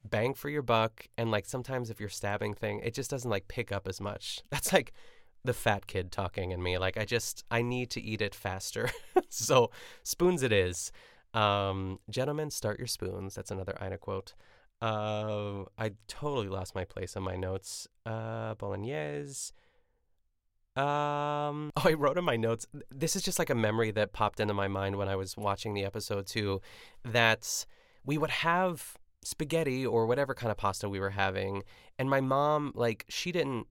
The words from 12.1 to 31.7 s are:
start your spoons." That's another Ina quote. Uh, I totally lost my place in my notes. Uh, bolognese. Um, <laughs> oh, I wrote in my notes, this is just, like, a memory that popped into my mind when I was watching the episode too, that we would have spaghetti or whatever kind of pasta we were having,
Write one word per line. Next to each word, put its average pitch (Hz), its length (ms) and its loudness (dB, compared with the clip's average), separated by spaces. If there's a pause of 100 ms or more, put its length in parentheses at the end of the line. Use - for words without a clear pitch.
start - 300 -4
your - 80 -6
spoons." 95 480 -6
That's 98 160 -10
another 95 340 -4
Ina 95 120 -6
quote. 95 360 -6 (480)
Uh, 107 840 -2 (120)
I 110 140 -2 (160)
totally 139 400 -2
lost 95 280 -6
my 92 100 -2
place - 320 -6
in 95 60 -2
my 92 120 0
notes. 92 500 -4 (200)
Uh, 113 500 -4
bolognese. 139 960 -4 (1300)
Um, 147 960 0
<laughs> - 40 -2
oh, 143 60 0
I 160 100 8
wrote 147 240 4
in 175 60 0
my 135 140 2
notes, 113 280 0 (240)
this 156 280 -2
is 185 40 -2
just, - 160 -2
like, 175 120 2
a 139 60 4
memory 110 360 4
that 104 220 2
popped - 260 0
into 104 140 4
my 98 160 2
mind 98 260 0
when 98 140 0
I 98 80 0
was 95 180 -4
watching 101 380 0
the 101 100 0
episode 101 420 -4
too, 98 360 0 (420)
that 113 600 4 (400)
we 147 120 2
would 151 140 2
have 175 680 2 (240)
spaghetti 143 640 0
or 113 200 4
whatever 127 280 2
kind 117 160 -2
of 104 60 2
pasta 101 320 0
we 98 120 -2
were 98 100 0
having, 98 520 0 (380)